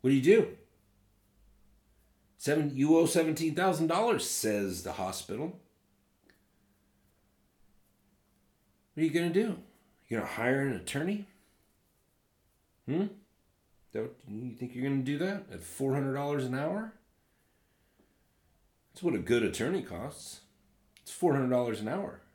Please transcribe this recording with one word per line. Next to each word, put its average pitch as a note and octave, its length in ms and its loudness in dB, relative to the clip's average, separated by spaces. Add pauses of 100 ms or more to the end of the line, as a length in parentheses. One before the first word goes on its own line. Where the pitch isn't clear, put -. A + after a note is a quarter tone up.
What C3 80 4
do C#3 60 6
you C3 60 2
do? G3 260 6 (1900)
"Seven, D3 380 0
you D3+ 240 6
owe E3 80 8
seventeen D#3+ 480 2
thousand F3 320 2
dollars," F#3+ 420 2
says G2+ 540 -2
the F#2 100 -8
hospital. G2 680 -6 (3250)
What - 80 -10
are D#3+ 60 4
you D#3+ 40 2
gonna E3+ 200 0
do? G3 260 0 (520)
You A2+ 100 -2
gonna G2+ 80 -2
hire B2+ 340 0
an C3+ 140 -2
attorney? E3 500 -4 (1600)
Hmm? E3+ 200 0 (840)
That A2 120 -4
what, - 100 -10 (120)
you A#2 280 -10
think B2 200 -10
you're B2+ 140 -4
gonna C#3 140 0
do C#3+ 160 -2
that F#3+ 340 -4
at F2 100 -12
four C3+ 300 -4
hundred C3+ 220 0
dollars C#3+ 320 -2
an B2 80 -4
hour? F#3+ 400 -4 (2000)
That's - 120 -18
what F3 120 2
a G#2+ 40 0
good A#2 240 2
attorney B2 400 0
costs. - 580 -12 (640)
It's - 100 -16
four E3 220 2
hundred C3 160 2
dollars A#2+ 300 2
an G#2+ 80 -4
hour. F#3 340 -6 (120)